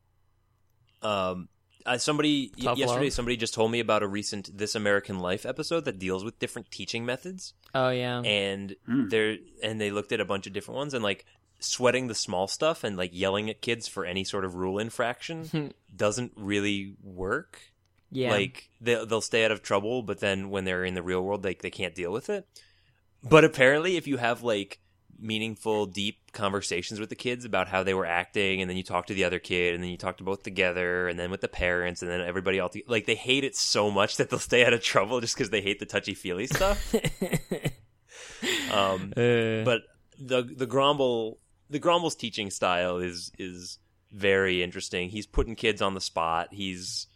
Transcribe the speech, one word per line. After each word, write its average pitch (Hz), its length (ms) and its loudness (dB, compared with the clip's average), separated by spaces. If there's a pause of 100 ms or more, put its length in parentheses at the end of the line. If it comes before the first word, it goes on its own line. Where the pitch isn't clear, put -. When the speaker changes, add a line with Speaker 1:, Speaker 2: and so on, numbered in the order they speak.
(1000)
Speaker 1:
Um, 92 480 -2 (360)
uh, 123 120 0
somebody 147 600 2
y-, 120 80 -8
Speaker 2:
Tough 127 120 2
Speaker 1:
yesterday, 131 280 2
Speaker 2:
love? 127 80 0
Speaker 1:
somebody 120 240 0
just 113 160 -2
told 113 180 4
me 120 80 2
about 107 220 4
a 107 60 0
recent 98 500 -6
This 104 180 -4
American 101 440 2
Life 90 260 -2
episode 156 400 -2
that 107 140 -4
deals 92 240 -2
with 113 160 -10
different 120 320 -8
teaching 117 340 -6
methods. 175 480 -8 (220)
Speaker 2:
Oh, 131 140 2
yeah. 123 320 -2
Speaker 1:
And 98 540 2 (100)
Speaker 3:
Hmm. 117 240 2
Speaker 1:
they're, 110 280 2 (240)
and 110 180 -4
they 104 120 0
looked 101 200 -2
at 117 100 0
a 98 40 0
bunch 98 220 -4
of 98 60 -12
different 107 240 -8
ones, 143 160 -6
and, 120 100 -2
like, 98 220 -2 (340)
sweating 123 480 2
the 110 80 -4
small 95 320 0
stuff 160 360 0
and, 104 140 -2
like, 90 160 -2
yelling 95 360 0
at - 120 -10
kids 117 260 -2
for 92 180 -6
any 92 180 -2
sort 95 220 -2
of 90 100 -6
rule 92 240 -2
infraction 143 920 -4 (100)
Speaker 2:
<laughs> - 120 -20
Speaker 1:
doesn't 107 420 0
really 101 680 -2
work. 98 560 -6 (520)
Speaker 2:
Yeah. 127 200 0
Speaker 1:
Like, 101 380 -2 (120)
they, 113 240 2
they'll 110 160 2
stay 113 240 4
out 110 60 6
of 101 100 -2
trouble, 110 400 0
but 101 200 -4
then 98 280 0
when 98 140 -2
they're 92 220 0
in 92 100 -2
the 90 80 -4
real 90 180 0
world, 98 220 -2
like, 92 180 -4
they 92 80 -4
can't 87 240 -6
deal 87 200 -4
with 123 160 -6
it. 202 180 -4 (800)
But 156 160 12
apparently, 156 540 6
if 147 100 -6
you 139 100 -2
have, 120 260 2
like, 104 360 0 (400)
meaningful, 107 680 -2
deep 98 320 -4 (140)
conversations 98 640 -2
with 110 100 -6
the 120 60 -10
kids 123 300 -4
about 95 240 0
how 95 140 2
they 95 100 2
were 92 120 0
acting, 95 560 0
and 90 80 -2
then 92 80 -2
you 92 60 -4
talk 90 240 -2
to 107 60 -6
the 95 100 2
other 90 160 2
kid, 87 340 0
and 87 100 -4
then 90 60 -4
you 87 80 -8
talk 92 200 -6
to 95 60 -16
both 95 200 -4
together, 90 640 0
and 87 100 -2
then 87 140 -4
with 98 100 -6
the - 60 -4
parents, 90 560 0
and 87 80 -4
then 90 100 -2
everybody 92 380 -2
all 90 100 -2
to-, 107 180 -12
like, 113 200 0
they 113 80 2
hate 135 280 0
it 131 120 -4
so 104 340 2
much 101 280 2
that 127 120 2
they'll 123 100 -2
stay 123 260 6
out 120 80 6
of 113 100 0
trouble 113 380 2
just 113 140 -2
'cause 117 140 -2
they 104 120 2
hate 101 180 -2
the 107 60 -6
touchy-feely 98 640 -4
stuff. 190 520 0
Speaker 2:
<laughs> - 40 -6 (1700)
Speaker 1:
Um, 98 440 2
Speaker 2:
Uh. 117 480 2
Speaker 1:
but 120 200 2 (360)
the, 127 240 0
the 127 220 -6
Grumble, 127 760 2 (300)
the 143 100 -4
Grumble's 170 360 2
teaching 107 340 -6
style 90 480 0
is, 90 420 -6
is 90 400 -10 (320)
very 95 520 4
interesting. 90 460 -4
He's 104 180 -8
putting - 280 0
kids 107 260 0
on 98 120 2
the 92 80 -6
spot. 82 500 -2
He's 92 640 -8